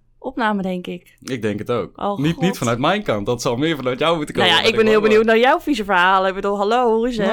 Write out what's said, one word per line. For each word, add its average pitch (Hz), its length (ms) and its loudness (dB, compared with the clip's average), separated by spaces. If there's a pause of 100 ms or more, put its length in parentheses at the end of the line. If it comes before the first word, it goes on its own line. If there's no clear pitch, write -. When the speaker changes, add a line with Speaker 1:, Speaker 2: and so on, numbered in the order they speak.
(180)
Speaker 1:
opname, 220 440 -2
denk 180 240 -6
ik. 180 340 -14
Speaker 2:
Ik 123 220 -8
denk 104 160 -2
het 104 120 -6
ook. 110 280 -4
Speaker 1:
Oh, 101 200 -4
Speaker 2:
Niet, 156 220 0
niet 175 80 2
Speaker 1:
God. 190 100 -4
Speaker 2:
vanuit 117 200 -2
mijn 175 240 0
kant, 104 240 -4
dat 120 160 -2
zal 123 140 -2
meer 156 200 0
vanuit 127 220 -4
jou 160 180 0
moeten 151 180 -6
Speaker 1:
Nou - 120 0
Speaker 2:
komen, 165 160 2
Speaker 1:
ja, - 60 -2
ik 226 60 4
Speaker 2:
denk 220 100 4
Speaker 1:
ben 220 80 4
heel 214 80 4
Speaker 2:
wel. 214 100 2
Speaker 1:
benieuwd 220 160 4
naar 226 120 4
jouw 269 220 4
vieze 233 240 -2
verhalen. 190 440 2
Ik 190 60 -2
bedoel, 202 220 -2
hallo, 220 400 2
hoe 226 120 0
is 247 80 -4
Speaker 2:
Nou, 208 160 0